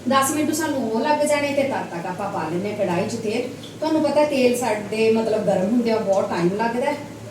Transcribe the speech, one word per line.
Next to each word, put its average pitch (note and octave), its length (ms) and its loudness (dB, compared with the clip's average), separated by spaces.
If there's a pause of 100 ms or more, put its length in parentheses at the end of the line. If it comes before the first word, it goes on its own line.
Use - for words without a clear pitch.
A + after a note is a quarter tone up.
ਦਸ C4+ 260 4
ਮਿੰਟ D4+ 180 0
ਸਾਨੂੰ D4 300 -2
ਉਹ A3 160 -2
ਲੱਗ D4 260 2
ਜਾਣੇ, C#4+ 300 2
ਤੇ C#4 80 2
ਤਦ - 280 -2
ਤੱਕ E3+ 140 -8
ਆਪਾਂ F#3+ 260 -6
ਪਾ D#3+ 180 -4
ਲੈਂਦੇ F#3+ 220 -2
ਹਾਂ A3 60 -6
ਕੜਾਹੀ F3 320 0
'ਚ - 60 -4
ਤੇਲ। A3+ 320 -2 (320)
ਤੁਹਾਨੂੰ D#4 240 2
ਪਤਾ D4 220 4
ਤੇਲ B3+ 320 2
ਸਾਡੇ A3 540 0
ਮਤਲਬ G#3+ 340 2
ਗਰਮ F#3 260 2
ਹੁੰਦੇ A3+ 200 2
ਆ A3 80 2
ਬਹੁਤ F#3+ 300 0
ਟਾਈਮ F3 260 0
ਲੱਗਦਾ A#3+ 300 -2
ਹੈ। D4 120 0 (340)